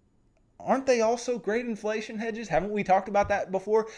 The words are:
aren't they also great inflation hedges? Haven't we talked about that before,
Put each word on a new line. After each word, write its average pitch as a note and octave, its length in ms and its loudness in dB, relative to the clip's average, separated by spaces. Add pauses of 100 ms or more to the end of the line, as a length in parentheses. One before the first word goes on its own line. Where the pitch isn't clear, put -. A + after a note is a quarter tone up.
(600)
aren't A#3+ 260 0
they B3 160 4
also A#3+ 360 0
great A3+ 280 -2
inflation A3 520 -6
hedges? A3+ 300 -6
Haven't F3 240 0
we G#3 120 0
talked F#3+ 260 4
about G3+ 180 2
that F#3+ 240 -2
before, G#3+ 460 2